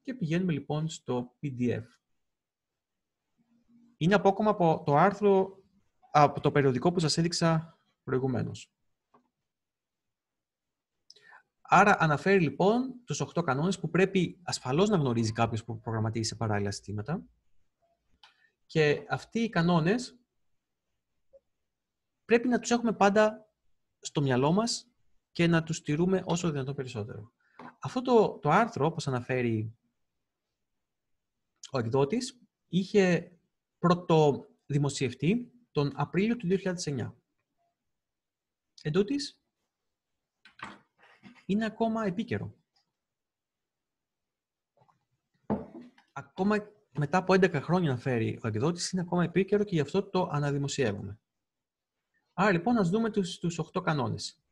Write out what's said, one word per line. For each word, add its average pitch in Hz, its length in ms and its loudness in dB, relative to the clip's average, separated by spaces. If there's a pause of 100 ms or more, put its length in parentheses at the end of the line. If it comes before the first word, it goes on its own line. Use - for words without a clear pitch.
Και 262 140 -12
πηγαίνουμε, 175 380 -2
λοιπόν, 151 360 -4
στο 123 540 -8
P 151 40 -8 (120)
D 117 200 0
F. 107 60 -10 (2000)
Είναι 175 180 2
απόκομμα 196 360 4
από 170 360 2
το 143 100 4
άρθρο, 196 680 2 (480)
από 143 300 4
το 139 120 0
περιοδικό 139 400 2
που 175 80 -2
σας 156 180 0
έδειξα 165 600 0 (240)
προηγουμένως. 123 680 -4 (3000)
Άρα 190 380 6
αναφέρει, 165 420 2
λοιπόν, 208 640 0
τους - 160 -8
οκτώ 151 220 -4
κανόνες 156 360 -2
που - 120 -8
πρέπει 185 520 0
ασφαλώς 151 460 0
να 214 80 2
γνωρίζει 117 360 0
κάποιος 117 320 -2
που 110 160 -10
προγραμματίζει 113 480 -4
σε - 60 -8
παράλληλα 104 360 -2
συστήματα. 107 520 -8 (1400)
Και 151 420 2
αυτοί - 320 -6
οι 226 80 0
κανόνες 175 680 0 (2000)
πρέπει 240 240 2
να 240 100 2
τους - 120 -4
έχουμε 233 220 0
πάντα 214 600 2 (460)
στο - 240 -6
μυαλό 135 300 2
μας 220 380 -2 (420)
και 170 140 0
να 165 160 2
τους 160 200 -8
τηρούμε 180 420 0
όσο 170 260 -2
δυνατόν 139 240 -6
περισσότερο. 117 580 -10 (480)
Αυτό 247 220 -6
το, 240 360 4
το - 120 0
άρθρο, 180 360 2
όπως 160 220 -2
αναφέρει 120 680 -2 (1900)
ο 135 80 -4
εκδότης, 135 640 -2 (280)
είχε 185 640 2 (440)
πρωτοδημοσιευτεί 151 1700 0 (200)
τον 143 240 -2
Απρίλιο 202 420 -2
του 240 100 -8
δύο 185 100 2
χιλιάδες 185 300 -4
εννιά. 117 300 -6 (1700)
Εν 151 100 -2
τούτης, 208 500 -2 (2000)
είναι 214 180 -2
ακόμα 220 420 -4
επίκαιρο. 117 480 -6 (3500)
Ακόμα 190 440 -2 (420)
μετά 151 200 0
από 185 160 2
έντεκα 180 260 4
χρόνια, 170 300 0
αναφέρει 120 520 -2
ο 117 60 -2
εκδότης, 139 420 -2
είναι 185 120 -4
ακόμα 175 220 0
επίκαιρο 190 400 0
και 208 100 -8
γι' 160 60 2
αυτό 190 220 0
το 185 300 -2
αναδημοσιεύουμε. 139 840 -2 (1120)
Άρα, 196 200 2
λοιπόν, 226 240 0
ας 185 140 2
δούμε 220 200 0
τους, 196 280 -4
τους 170 200 -4
οκτώ 165 220 -6
κανόνες. 123 720 -4